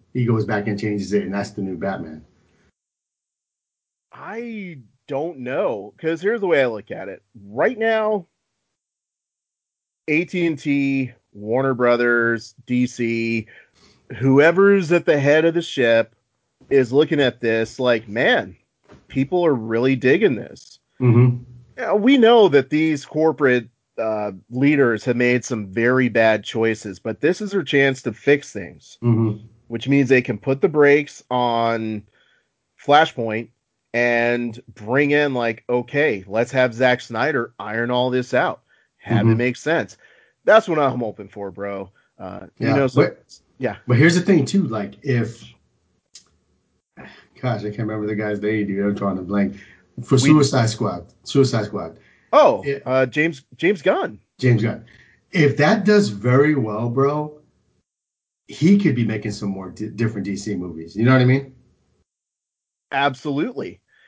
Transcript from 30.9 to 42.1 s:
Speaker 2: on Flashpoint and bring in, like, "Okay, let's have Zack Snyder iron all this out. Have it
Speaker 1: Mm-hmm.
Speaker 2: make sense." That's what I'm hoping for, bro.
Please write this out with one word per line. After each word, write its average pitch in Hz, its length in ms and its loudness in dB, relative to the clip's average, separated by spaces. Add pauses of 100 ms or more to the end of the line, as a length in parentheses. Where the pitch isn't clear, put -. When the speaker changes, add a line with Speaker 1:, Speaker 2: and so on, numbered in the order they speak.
Speaker 2:
on 117 760 -2 (800)
Flashpoint 120 680 2 (440)
and 120 640 0 (140)
bring 135 380 -2
in, 147 220 2
like, 117 360 -4
"Okay, 123 580 -2
let's 113 240 -2
have 127 220 0
Zack 123 280 0
Snyder 120 580 -4
iron 110 320 -6
all 123 180 0
this 127 240 -4
out. 139 300 -2 (340)
Have 113 280 0
it 117 40 4
Speaker 1:
Mm-hmm. 113 80 4
Speaker 2:
make 123 200 -2
sense." 147 400 -4 (480)
That's 220 240 6
what 160 100 0
I'm 127 200 0
hoping 107 280 -10
for, 98 240 -12
bro. 98 400 -12 (260)